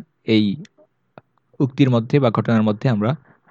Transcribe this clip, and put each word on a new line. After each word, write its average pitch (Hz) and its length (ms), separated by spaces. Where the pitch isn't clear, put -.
এই 107 320
উক্তির 135 300
মধ্যে 120 300
বা 123 120
ঘটনার 110 320
মধ্যে 107 260
আমরা 110 260